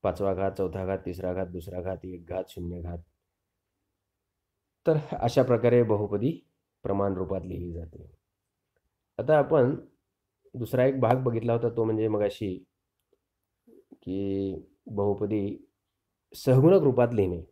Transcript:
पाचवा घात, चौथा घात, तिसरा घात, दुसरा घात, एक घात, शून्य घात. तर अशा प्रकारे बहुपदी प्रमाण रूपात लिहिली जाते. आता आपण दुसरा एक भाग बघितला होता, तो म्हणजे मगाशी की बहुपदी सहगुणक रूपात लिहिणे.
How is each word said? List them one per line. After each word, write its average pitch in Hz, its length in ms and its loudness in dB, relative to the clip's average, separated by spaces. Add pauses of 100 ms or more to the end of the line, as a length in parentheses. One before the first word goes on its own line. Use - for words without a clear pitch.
पाचवा 98 300 0
घात, 95 180 -2
चौथा 92 340 -4
घात, 95 200 -2
तिसरा 90 280 -6
घात, 92 140 -4
दुसरा 90 340 -10
घात, 92 220 -6
एक 90 240 -14
घात, 92 220 -6
शून्य 87 320 -10
घात. 85 160 -10 (1900)
तर 156 100 4 (140)
अशा 120 320 2
प्रकारे 120 400 4
बहुपदी 104 600 -2 (380)
प्रमाण 98 300 0
रूपात 92 320 -4
लिहिली 87 280 -8
जाते. 80 480 -16 (960)
आता 147 200 2
आपण 139 380 2 (800)
दुसरा 127 320 0
एक 135 140 2
भाग 123 160 4
बघितला 117 380 -2
होता, 117 160 0
तो 113 140 -2
म्हणजे 110 240 0
मगाशी 104 580 -2 (1300)
की 98 640 -4 (320)
बहुपदी 101 840 -2 (640)
सहगुणक 147 460 6
रूपात 123 320 4
लिहिणे. 90 280 0 (100)